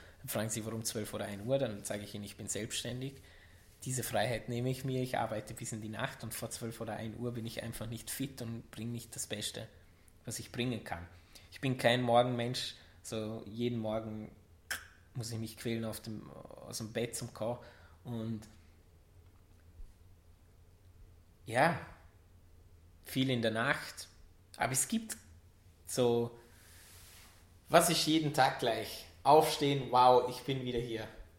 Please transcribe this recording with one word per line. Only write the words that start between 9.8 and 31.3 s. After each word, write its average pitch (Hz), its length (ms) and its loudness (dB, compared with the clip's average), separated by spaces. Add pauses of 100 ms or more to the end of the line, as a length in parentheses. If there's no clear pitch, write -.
was 113 140 -8
ich - 120 -14
bringen 120 320 -2
kann. 87 240 -8 (440)
Ich - 100 -16
bin 127 160 2
kein 123 260 6
Morgenmensch, 120 720 4 (260)
so 110 460 -6
jeden 120 320 0
Morgen 110 500 -4 (840)
muss 117 160 -6
ich 113 80 -6
mich 113 180 -8
quälen, 113 280 -2
auf 107 140 -6
dem, 107 300 -10
aus - 480 -12
dem 110 160 -8
Bett 117 220 -2
zum - 180 -8
Ko 120 260 -4 (440)
und 113 380 -6 (3000)
ja, 131 340 4 (1300)
viel 131 240 2
in 120 120 2
der 113 100 2
Nacht. 123 560 -2 (500)
Aber 123 160 2
es - 140 2
gibt 226 300 -4 (680)
so, 120 500 2 (1300)
was 170 220 8
ist 156 160 4
jeden 156 280 4
Tag 135 260 4
gleich? 110 460 -2 (180)
Aufstehen, 143 680 6
„Wow, 127 380 10
ich - 140 -8
bin 131 200 -2
wieder 120 160 -2
hier.“ 113 280 -6 (320)